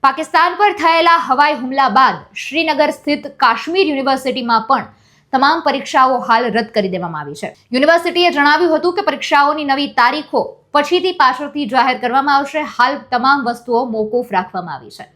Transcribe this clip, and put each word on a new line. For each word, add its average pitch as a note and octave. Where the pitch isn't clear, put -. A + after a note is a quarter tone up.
પાકિસ્તાન D#4+
પર G#4
થયેલા E4
હવાઈ C#4+
હુમલા C4
બાદ A#3
શ્રીનગર D4
સ્થિત D4
કાશ્મીર D4+
યુનિવર્સિટીમાં C4
પણ A#3+
તમામ C#4+
પરીક્ષાઓ C4+
હાલ A#3
રદ A3
કરી G3
દેવામાં E3
આવી C#3+
છે. F#3
યુનિવર્સિટીએ E4+
જણાવ્યું D4+
હતું F4
કે G4+
પરીક્ષાઓની C#4+
નવી C#4
તારીખો C4
પછીથી F4
પાછળથી C#4+
જાહેર B3+
કરવામાં C#4
આવશે. C#4+
હાલ C4
તમામ C4+
વસ્તુઓ A#3
મોકૂફ A3
રાખવામાં E3+
આવી A2+
છે. -